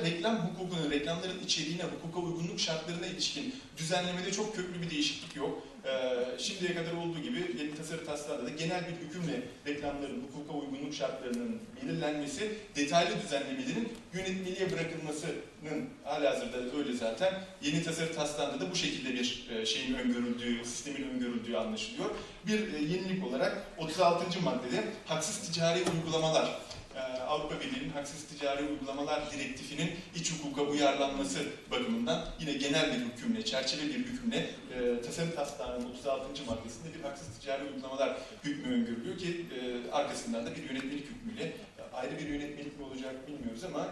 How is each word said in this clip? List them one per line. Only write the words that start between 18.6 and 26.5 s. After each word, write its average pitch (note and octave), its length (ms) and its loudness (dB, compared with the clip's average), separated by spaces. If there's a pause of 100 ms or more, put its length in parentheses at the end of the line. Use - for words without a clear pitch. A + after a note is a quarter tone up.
da F3+ 100 0
bu F3 60 0
şekilde B2+ 380 0
bir, - 360 0
e, A2 160 0
şeyin C3 280 2
öngörüldüğü, A#2+ 720 2
sistemin C3+ 460 -4
öngörüldüğü A#2+ 460 0
anlaşılıyor. D#3+ 540 0 (360)
Bir, G#3+ 280 2
e, D3+ 40 0
yenilik F#3 480 2
olarak - 400 2 (120)
otuz D#3+ 220 0
altıncı F3 400 6
maddede - 440 2 (220)
haksız - 420 0
ticari E3+ 320 4 (140)
uygulamalar, E3 640 4 (380)